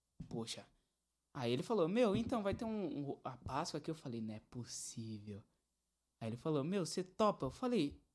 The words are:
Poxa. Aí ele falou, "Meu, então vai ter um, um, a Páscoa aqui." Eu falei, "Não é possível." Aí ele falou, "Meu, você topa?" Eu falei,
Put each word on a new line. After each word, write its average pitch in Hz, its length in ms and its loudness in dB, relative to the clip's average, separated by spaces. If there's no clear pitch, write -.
Poxa. 113 380 -6
Aí 120 180 2
ele 127 100 2
falou, 180 260 4
"Meu, 214 280 6
então 226 260 0
vai 196 120 2
ter 233 100 -4
um, 214 220 -2
um, - 140 -4
a 131 120 -6
Páscoa 147 420 -2
aqui." 147 120 -4
Eu 156 40 -2
falei, 117 260 -6
"Não 110 140 -4
é 110 60 -10
possível." 110 920 -8
Aí 117 100 -4
ele 117 60 -4
falou, 151 280 2
"Meu, 185 200 2
você 180 200 -2
topa?" 202 420 2
Eu 127 40 0
falei, 233 460 2